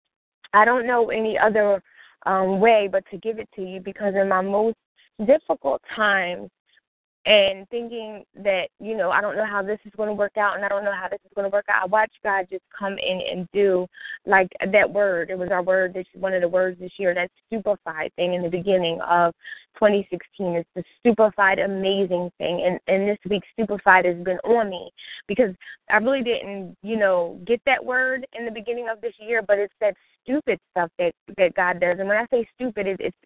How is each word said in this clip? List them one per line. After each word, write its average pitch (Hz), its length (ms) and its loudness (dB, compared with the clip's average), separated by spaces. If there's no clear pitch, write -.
I 208 100 8
don't 240 220 2
know 240 240 2
any 220 260 -2
other, 208 460 4
um, 190 360 0
way 214 260 6
but 190 240 -2
to 202 60 -14
give 220 240 -8
it 214 160 -14
to 202 60 -10
you, 185 180 -12
because 196 340 -6
in 196 140 0
my 185 140 2
most 208 340 0
difficult 269 560 0
times 196 540 0
and 196 420 4
thinking 226 540 -10
that, 190 320 -2
you 220 180 -8
know, 185 140 -2
"I 196 100 2
don't 202 140 -4
know 208 100 -2
how 208 160 -4
this 202 240 -6
is 208 120 -20
gonna 208 180 -4
work 202 220 -2
out, 208 180 0
and 196 100 -6
I 202 40 -2
don't 202 160 -4
know 202 80 -2
how 190 160 -8
this 202 160 -8
is 190 100 -20
gonna 196 140 -2
work 202 200 -2
out," 220 140 0
I 190 40 -4
watched 214 360 -2
God 196 260 -2
just 185 220 -12
come 196 280 -8
in 185 220 -4
and 180 300 -8
do, 185 380 2
like, 190 200 4
that 196 240 4
word. 185 420 0
It 185 60 -6
was 180 140 -4
our 185 100 0
word, 185 320 0
this, 185 220 -8
one 190 200 -4
of 180 60 0
the 175 80 2
words 185 300 0
this 180 220 -16
year, 180 140 2
that 180 180 -4
stupefied 190 640 -4
thing 180 200 -2
in 180 80 -2
the 175 60 -2
beginning 175 520 0
of 170 340 2
twenty 208 340 2
sixteen. 180 460 -6
It's 165 200 -4
the 180 100 -8
stupefied, 208 580 4
amazing 190 800 0
thing. 170 240 -2
And, 180 240 0
and 196 220 2
this 208 100 0
week, 196 140 0
stupefied 196 500 4
has 175 140 0
been 180 260 -4
on 220 260 2
me 175 220 -12
because 202 260 0
I 208 60 4
really 262 260 2
didn't, 196 600 -6
you 214 140 -6
know, 185 480 0
get 226 220 0
that 262 180 0
word 254 400 -2
in 233 100 -10
the 226 80 -8
beginning 233 360 -8
of 226 120 -8
this 220 180 -8
year, 220 240 -2
but 202 160 2
it's 202 220 -4
that 202 160 0
stupid 254 380 -2
stuff 175 300 -2
that, 175 120 0
that 175 160 2
God 180 260 0
does. 175 180 0
And 196 100 -4
when 208 100 2
I 233 80 -4
say 233 280 0
stupid, 214 320 -6
it, 190 140 -4
it, - 140 -6